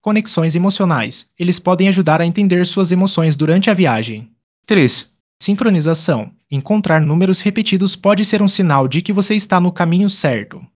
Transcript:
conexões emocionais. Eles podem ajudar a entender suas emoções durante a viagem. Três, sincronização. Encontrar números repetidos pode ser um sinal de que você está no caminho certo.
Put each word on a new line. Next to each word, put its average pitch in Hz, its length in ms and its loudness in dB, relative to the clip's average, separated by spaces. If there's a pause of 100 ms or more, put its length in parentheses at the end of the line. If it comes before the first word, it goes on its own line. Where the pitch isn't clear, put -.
conexões 208 500 -2
emocionais. 170 840 -2
Eles 180 220 -2
podem 185 300 0
ajudar 170 340 2
a 170 60 0
entender 180 400 2
suas 180 240 0
emoções 175 440 2
durante 165 360 2
a - 20 4
viagem. 113 560 -2 (380)
Três, 165 440 2 (300)
sincronização. 165 880 0 (220)
Encontrar 160 500 0
números 175 400 0
repetidos 196 540 0
pode 208 280 0
ser 208 160 0
um 202 80 2
sinal 151 400 0
de 160 140 -2
que 196 100 -6
você 196 220 0
está 202 260 0
no 180 120 0
caminho 175 400 0
certo. 120 500 -4 (180)